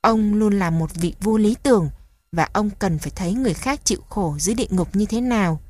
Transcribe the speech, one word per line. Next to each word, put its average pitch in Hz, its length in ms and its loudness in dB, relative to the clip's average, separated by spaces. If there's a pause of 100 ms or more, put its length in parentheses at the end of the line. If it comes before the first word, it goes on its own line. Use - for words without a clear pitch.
Ông 220 340 2
luôn 208 240 2
là 175 120 0
một 165 240 0
vị 165 260 -2
vua 214 180 2
lý 214 240 4
tưởng, 196 280 4 (420)
và 165 200 0
ông 208 260 0
cần 175 200 0
phải - 120 -6
thấy 185 240 -4
người 240 200 0
khác 277 300 -4
chịu - 240 -2
khổ 165 300 -4
dưới 190 160 -2
địa 220 160 -2
ngục 185 260 -2
như 208 100 0
thế 226 140 -4
nào. 208 500 0